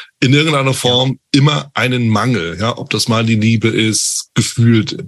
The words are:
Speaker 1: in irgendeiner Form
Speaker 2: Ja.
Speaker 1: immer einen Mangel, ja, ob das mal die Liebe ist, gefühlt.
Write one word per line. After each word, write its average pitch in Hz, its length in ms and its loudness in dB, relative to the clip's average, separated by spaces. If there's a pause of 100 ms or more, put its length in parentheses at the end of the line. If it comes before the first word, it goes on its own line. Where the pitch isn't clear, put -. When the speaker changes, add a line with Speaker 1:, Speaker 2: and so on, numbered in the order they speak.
(200)
Speaker 1:
in 135 120 2
irgendeiner 143 400 2
Form 123 380 0
Speaker 2:
Ja. - 300 -2
Speaker 1:
immer 147 340 0
einen 120 340 0
Mangel, 104 520 0
ja, 117 180 -4
ob - 120 -8
das - 180 -4
mal 113 180 0
die 113 80 2
Liebe 110 320 2
ist, - 680 -2
gefühlt. 117 640 2 (120)